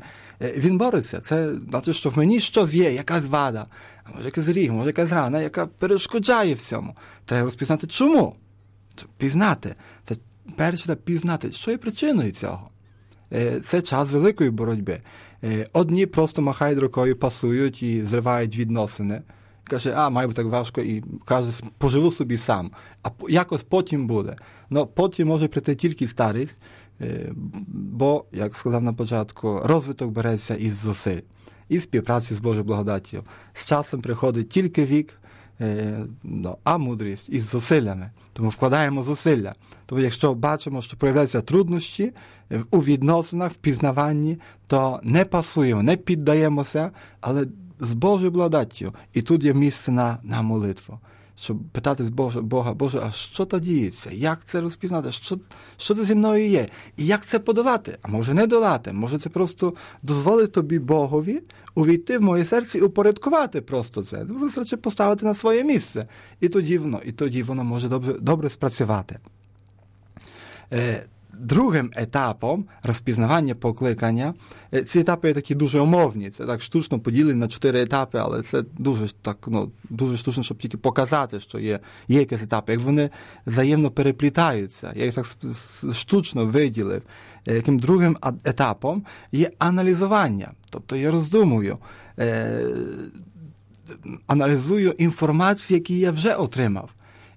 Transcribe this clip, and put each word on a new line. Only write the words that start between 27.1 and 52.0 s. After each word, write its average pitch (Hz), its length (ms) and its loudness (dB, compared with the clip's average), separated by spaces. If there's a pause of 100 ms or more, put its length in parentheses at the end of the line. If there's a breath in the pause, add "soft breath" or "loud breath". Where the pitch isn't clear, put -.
бо, 123 640 -2
як 104 260 -6
сказав 120 260 -2
на 117 100 0
початку, 110 680 -4
розвиток 135 480 0
береться 113 440 -2
із 107 200 -4
зусиль, 98 460 -4 (480 soft breath)
із 175 140 0
співпраці 120 500 -2
з 101 60 -6
Божою 110 240 0
благодаттю. 101 600 -4 (300 loud breath)
З - 120 -14
часом 147 360 -2
приходить 117 480 -2
тільки 170 360 0
вік, 147 280 0 (480 soft breath)
е, 107 360 -4 (260)
ну, 92 400 -8
а 165 140 2
мудрість 110 520 -6
із 110 200 -4
зусиллями. 113 640 0 (220 soft breath)
Тому 113 160 -2
вкладаємо 139 540 0
зусилля. 139 520 0 (300 soft breath)
Тому 131 160 -2
якщо 131 320 2
бачимо, 139 480 -2
що - 160 -14
проявляються 135 440 2
труднощі, 175 720 0 (380 loud breath)
е, 117 200 -4
у 170 120 4
відносинах, 165 680 2
в - 40 -12
пізнаванні, 147 840 0 (300 loud breath)
то 131 360 2
не 160 220 4
пасуємо, 139 580 2
не 165 140 4
піддаємося, 151 920 0 (300 loud breath)
але 135 240 -2 (340)
з 117 140 -6
Божою 180 380 2
благодаттю. 160 640 0 (200 loud breath)
І 123 80 0
тут 156 220 4
є 143 100 6
місце 139 380 2
на, 120 320 2
на 113 180 -4
молитву. 110 580 -2 (380 soft breath)
Щоб 107 200 -6 (140)
питати 135 320 -2